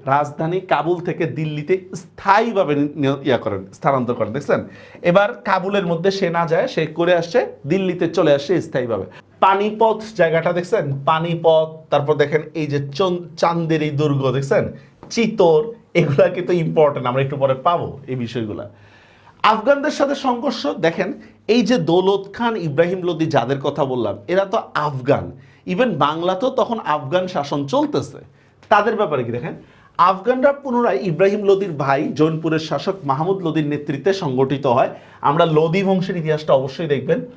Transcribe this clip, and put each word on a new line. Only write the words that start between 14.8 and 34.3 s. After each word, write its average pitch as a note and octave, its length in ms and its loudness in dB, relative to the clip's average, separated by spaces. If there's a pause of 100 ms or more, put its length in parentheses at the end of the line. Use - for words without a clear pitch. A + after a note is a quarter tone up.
চিতোর, E3+ 640 2 (200)
এগুলা D#3 340 4
কিন্তু - 260 -2
ইম্পর্টেন্ট, D#3+ 540 2
আমরা B2+ 140 0
একটু C3+ 160 -4
পরে C3 180 2
পাবো C3 520 -2
এই C3 80 -6
বিষয়গুলা। A2+ 540 -6 (720)
আফগানদের C#4 480 2
সাথে C#4 240 -2
সংঘর্ষ, B3+ 520 -4
দেখেন F3+ 460 -2 (340)
এই A#3+ 140 4
যে A#3 160 2
দৌলত F#3 560 0
খান, A#3 220 -2
ইব্রাহিম E3+ 460 0
লোদি E3 240 -2
যাদের C3+ 340 0
কথা D3 260 -2
বললাম, A2+ 320 -2 (100)
এরা F#3+ 180 0
তো F#3+ 160 -2 (120)
আফগান। C3 580 -2 (360)
even F#3+ 260 0
বাংলাতেও E3 560 0
তখন - 300 0
আফগান D3+ 480 -2
শাসন C#3+ 380 -4
চলতেছে। B3+ 520 -2 (520)
তাদের G#3 260 4
ব্যাপারে D3+ 280 -2
কি A#2 80 -8
দেখেন, D3 240 -8 (420)
আফগানরা A#3 560 2
পুনরায় A#3+ 480 0
ইব্রাহিম G3 420 0
লোদির G3 280 2
ভাই C#3 420 0
জৌনপুরের D#3+ 460 0
শাসক D#3+ 340 -4 (100)
মাহমুদ D#3+ 400 -2
লোদির D#3 240 -2
নেতৃত্বে D3 460 -2
সংগঠিত C3+ 540 0